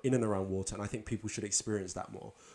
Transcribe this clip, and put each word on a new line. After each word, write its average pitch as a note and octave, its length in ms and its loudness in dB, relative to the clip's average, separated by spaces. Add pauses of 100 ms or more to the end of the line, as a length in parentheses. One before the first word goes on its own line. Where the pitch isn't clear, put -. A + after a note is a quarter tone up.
in B2+ 100 6
and A#2+ 80 6
around G2 260 2
water, F#2+ 280 0
and G2+ 60 -4
I G2+ 40 0
think G#2+ 200 -6
people G#2+ 220 -2
should G#2 140 -6
experience G2+ 520 0
that - 180 -6
more. - 200 -10 (220)